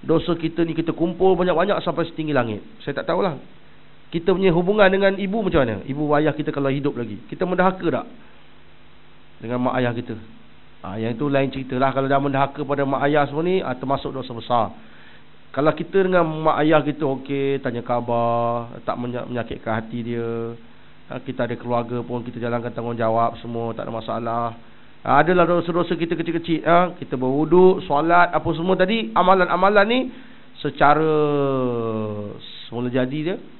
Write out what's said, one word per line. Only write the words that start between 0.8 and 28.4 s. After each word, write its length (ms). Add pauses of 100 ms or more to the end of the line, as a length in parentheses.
kumpul 400
banyak-banyak 480
sampai 240
setinggi 240
langit. 320 (240)
Saya 160
tak 80
tahulah. 240 (800)
Kita 160
punya 240
hubungan 320
dengan 320
ibu 240
macam 240
mana? 160
Ibu 400
ayah 80
kita 240
kalau 160
hidup 240
lagi. 320
Kita 160
mendahaka 480
tak 160 (1400)
dengan 160
mak 160
ayah 160
kita? 240 (640)
Ha, 160
yang 240
itu 80
lain 240
ceritalah. 400
Kalau 160
dah 80
mendahaka 480
pada 240
mak 160
ayah 240
semua 160
ni, 160
ha, 160
termasuk 320
dosa 240
besar. 400 (800)
Kalau 180
kita 360
dengan 180
mak 400
ayah 160
kita 240
okey, 560
tanya 240
khabar, 880 (100)
tak 140
menya-, 320
menyakitkan 560
hati 160
dia. 560 (540)
Ha, 100
kita 240
ada 160
keluarga 400
pun, 240
kita 160
jalankan 320
tanggungjawab 720
semua, 320
tak 80
ada 80
masalah. 540 (580)
Ha, 160
adalah 240
dosa-dosa 480
kita 240
kecil-kecil, 480
ha, 320
kita 220
berwuduk, 680
solat, 480
apa 240